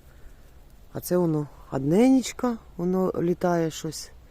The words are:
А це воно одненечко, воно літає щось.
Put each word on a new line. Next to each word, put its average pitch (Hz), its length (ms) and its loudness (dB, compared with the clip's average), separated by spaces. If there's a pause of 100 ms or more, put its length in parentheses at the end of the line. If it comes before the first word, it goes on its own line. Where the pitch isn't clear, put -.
(920)
А 135 60 -8
це 180 180 -2
воно 156 300 0 (240)
одненечко, 226 880 2 (200)
воно 185 440 0
літає 170 500 0
щось. - 400 -10 (200)